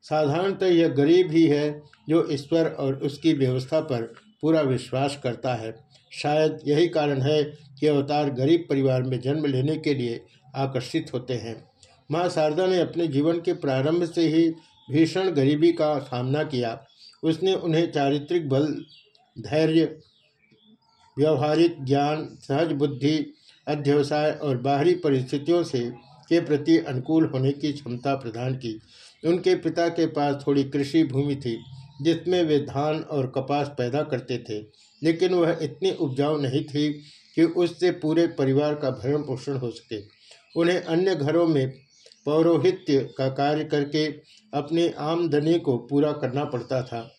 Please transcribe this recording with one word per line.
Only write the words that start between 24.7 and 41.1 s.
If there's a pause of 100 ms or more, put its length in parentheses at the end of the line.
परिस्थितियों
से (380)
के
प्रति
अनुकूल
होने
की
क्षमता
प्रदान
की। (440)
उनके
पिता
के
पास
थोड़ी
कृषि
भूमि
थी, (380)
जिसमें
वे
धान
और
कपास (100)
पैदा
करते
थे, (380)
लेकिन
वह
इतनी
उपजाऊ
नहीं
थी (420)
कि
उससे
पूरे
परिवार
का
भरण
पोषण
हो
सके। (540)
उन्हें
अन्य